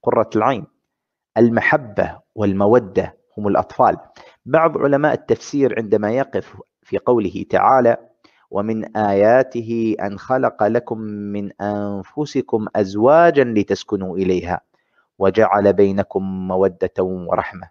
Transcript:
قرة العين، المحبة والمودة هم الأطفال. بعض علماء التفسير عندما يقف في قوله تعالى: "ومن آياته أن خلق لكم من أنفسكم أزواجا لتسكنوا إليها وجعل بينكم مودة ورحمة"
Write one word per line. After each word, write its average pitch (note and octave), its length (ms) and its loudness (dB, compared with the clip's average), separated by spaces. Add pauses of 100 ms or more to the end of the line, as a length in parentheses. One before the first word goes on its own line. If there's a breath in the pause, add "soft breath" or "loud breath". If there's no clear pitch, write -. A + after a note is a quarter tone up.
قرة A#2 340 0
العين، A#2 300 0 (720)
المحبة A#2 800 0 (160)
والمودة G2+ 800 0 (220)
هم G#2 100 -4
الأطفال. - 480 0 (500 loud breath)
بعض D3+ 320 0
علماء C#3+ 340 2
التفسير - 640 -2
عندما G#2 320 -2
يقف A#2 460 -4 (260)
في - 160 -6
قوله A2 520 0
تعالى: A#2+ 460 4 (540 soft breath)
"ومن G#2+ 460 -6
آياته A2 1040 2
أن G2+ 180 -6
خلق B2+ 440 -2
لكم A2+ 360 -2
من G2+ 640 -8
أنفسكم G#2 1040 -6 (100)
أزواجا B2 680 4
لتسكنوا G2 720 -2
إليها F2+ 440 -2 (580)
وجعل G2 540 2
بينكم F#2+ 760 -2
مودة F#2 500 -2
ورحمة" F#2 720 -4